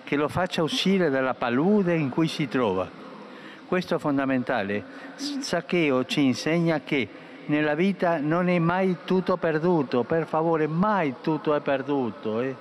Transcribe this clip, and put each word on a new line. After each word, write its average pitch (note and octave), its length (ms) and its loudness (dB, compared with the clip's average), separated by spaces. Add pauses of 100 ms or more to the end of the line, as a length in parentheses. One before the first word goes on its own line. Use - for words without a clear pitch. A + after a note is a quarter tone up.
che D3 120 -2
lo C#3+ 120 2
faccia F3 340 -2
uscire F#3 460 2
dalla C3+ 240 0
palude E3+ 640 2
in C#3+ 140 0
cui D#3+ 180 0
si D3+ 180 -4
trova. G2 400 0 (800)
Questo F3 280 -2
è D#3 40 0
fondamentale. C3+ 880 0 (320)
Zaccheo F3 880 0
ci - 160 -2
insegna D#3 640 2
che B2+ 260 -2 (380)
nella D3+ 280 2
vita F3 440 2
non E3 320 2
è F3+ 80 4
mai F3+ 480 2
tutto F#3 320 2
perduto, D#3 680 2
per E3 220 0
favore, D#3+ 400 2
mai E3+ 560 0
tutto D3+ 320 0
è D3 80 0
perduto, C3 800 -2
eh? C3 180 -4